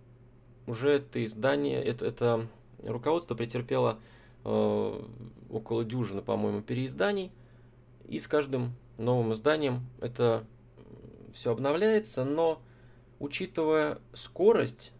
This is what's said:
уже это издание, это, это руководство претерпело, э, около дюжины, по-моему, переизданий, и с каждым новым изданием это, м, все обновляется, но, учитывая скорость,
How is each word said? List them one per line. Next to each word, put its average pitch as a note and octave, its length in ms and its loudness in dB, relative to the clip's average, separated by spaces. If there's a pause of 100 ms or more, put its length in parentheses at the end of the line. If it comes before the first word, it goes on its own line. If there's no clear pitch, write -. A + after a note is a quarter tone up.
(680)
уже A#2+ 240 0
это C#3 340 2
издание, C3 580 0
это, A#2+ 240 -2
это A#2 400 0 (400)
руководство C#3 480 -2
претерпело, A#2+ 640 0 (460)
э, G#2 580 0 (480)
около A#2 340 -4
дюжины, A2 380 -4
по-моему, G#2 400 -2
переизданий, F#3 680 -2 (760)
и - 120 -6
с - 80 -12
каждым C3 460 0 (240)
новым A#2 340 2
изданием C3+ 480 2 (200)
это, A#2 440 2 (340)
м, - 540 -20
все - 200 -2
обновляется, D#3+ 720 2
но, D#3 380 0 (560)
учитывая D#3 800 0 (140)
скорость, F3 880 2